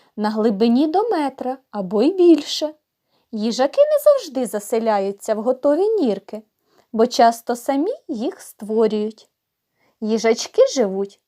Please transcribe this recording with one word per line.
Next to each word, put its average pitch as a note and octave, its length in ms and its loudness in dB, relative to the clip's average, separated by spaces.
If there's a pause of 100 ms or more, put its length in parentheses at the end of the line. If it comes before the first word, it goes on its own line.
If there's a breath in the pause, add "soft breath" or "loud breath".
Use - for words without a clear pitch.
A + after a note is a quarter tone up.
(180 soft breath)
на G#3+ 120 -2
глибині A3+ 580 2
до G4 220 0
метра C4+ 480 -4 (140)
або G3+ 320 -2
й D4+ 100 4
більше. D#4+ 600 2 (640)
Їжаки A#3 460 0
не D5 220 2
завжди F4+ 420 2
заселяються G#3 920 -2
в G#3+ 60 -6
готові C#4+ 480 0
нірки, A3+ 520 -2 (500)
бо A3+ 160 2
часто A#3 480 2
самі C#4 360 -2 (160)
їх C4 340 -8
створюють. A3 880 -4 (720)
Їжачки A3+ 680 0
живуть G3+ 600 -4